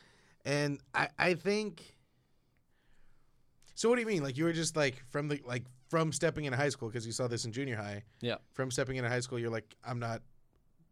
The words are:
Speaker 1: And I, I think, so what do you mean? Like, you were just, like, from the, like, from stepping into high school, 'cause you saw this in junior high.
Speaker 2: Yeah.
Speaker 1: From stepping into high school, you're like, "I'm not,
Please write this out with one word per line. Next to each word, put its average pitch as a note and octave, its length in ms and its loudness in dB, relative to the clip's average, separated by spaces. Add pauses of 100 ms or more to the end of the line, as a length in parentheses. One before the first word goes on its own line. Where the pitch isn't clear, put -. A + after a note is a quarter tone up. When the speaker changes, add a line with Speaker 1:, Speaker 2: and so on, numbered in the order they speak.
(440)
Speaker 1:
And C#3+ 340 0 (160)
I, C#3+ 140 2 (100)
I F3 160 6
think, G3+ 600 -4 (1800)
so - 140 2
what A#3+ 80 8
do B3 40 2
you A3+ 60 -2
mean? G3 160 2
Like, C3+ 140 -2
you D#3 80 2
were E3+ 80 4
just, D#3+ 240 0
like, C3+ 340 2
from D3 180 -2
the, D3 160 -2
like, B2 200 -4 (240)
from D#3+ 240 4
stepping D#3 340 0
into B2+ 100 0
high C#3+ 120 4
school, A#2+ 220 -2
'cause A2+ 160 -4
you A#2 60 -6
saw B2 160 0
this A#2 160 -2
in A2+ 80 -4
junior B2+ 240 -4
high. G#2 280 -6 (160)
Speaker 2:
Yeah. A#2 180 -2 (140)
Speaker 1:
From C3 180 -2
stepping C3 260 0
into B2 120 0
high B2 120 2
school, B2+ 180 -4
you're A#2 120 -2
like, A2+ 340 -6
"I'm A#2+ 160 -4
not, A#2 220 -4 (680)